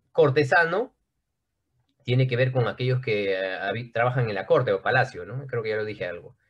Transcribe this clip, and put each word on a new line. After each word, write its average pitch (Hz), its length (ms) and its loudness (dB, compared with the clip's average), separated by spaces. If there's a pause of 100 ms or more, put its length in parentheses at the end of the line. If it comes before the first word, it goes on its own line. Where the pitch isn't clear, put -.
(120)
cortesano 165 840 2 (1080)
tiene 127 240 2
que 127 80 -4
ver 127 160 2
con 123 160 2
aquellos 127 340 -2
que, 104 320 0
eh, 95 260 -4
habi-, 107 320 -6
trabajan 120 380 0
en 101 60 -4
la 95 100 -4
corte 131 260 2
o 98 120 0
palacio, 110 420 0
¿no? 123 220 -10
Creo 117 160 -4
que 110 60 -4
ya 107 80 -2
lo 107 80 -4
dije 98 200 -8
algo. 87 320 -12 (120)